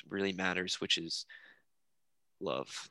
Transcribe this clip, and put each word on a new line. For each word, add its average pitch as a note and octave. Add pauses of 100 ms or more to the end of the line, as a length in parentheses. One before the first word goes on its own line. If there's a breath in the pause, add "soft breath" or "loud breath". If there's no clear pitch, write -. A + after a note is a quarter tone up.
really G2
matters, F2+
which G2
is E2 (1120 soft breath)
love. C#2